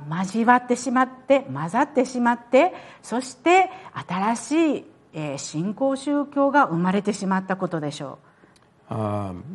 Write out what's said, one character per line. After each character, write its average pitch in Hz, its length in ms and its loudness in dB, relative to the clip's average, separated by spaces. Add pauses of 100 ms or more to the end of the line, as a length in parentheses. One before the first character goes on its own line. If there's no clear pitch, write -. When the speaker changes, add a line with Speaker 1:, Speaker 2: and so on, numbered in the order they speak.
(100)
Speaker 1:
交 190 340 -2
わ 247 120 6
っ 247 100 0
て 247 100 0
し 254 140 -6
ま 254 120 4
っ 254 60 0 (180)
て、 269 240 4
混 143 180 -6
ざ 220 140 0
っ 302 60 -2
て 262 160 2
し 254 160 -4
ま 240 120 4
っ 240 60 -2 (120)
て、 311 240 6 (260)
そ 240 220 -6
し - 160 -12
て 370 320 4 (360)
新 202 300 0
し 302 440 2
い、 - 40 -16 (300)
え 151 220 -6
ー、 - 20 -8
新 170 340 -4
興 269 240 0
宗 285 300 -2
教 277 240 0
が 277 160 4
生 170 100 -2
ま 180 160 2
れ 190 80 2
て - 140 -2
し 190 120 -6
ま 190 120 2
っ 190 80 -6
た 190 100 -2
こ 190 120 -4
と 165 120 -4
で 147 100 -6
し 147 120 -10
ょ 135 160 -12 (720)
う。 113 40 -6
Speaker 2:
Um, 104 480 -4 (120)